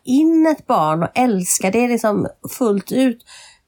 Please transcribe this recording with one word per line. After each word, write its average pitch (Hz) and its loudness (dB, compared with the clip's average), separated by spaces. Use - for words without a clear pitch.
in 320 2
ett - -20
barn 160 0
och - -2
älska 190 -2
det 233 0
liksom 214 -2
fullt 208 -2
ut. 254 0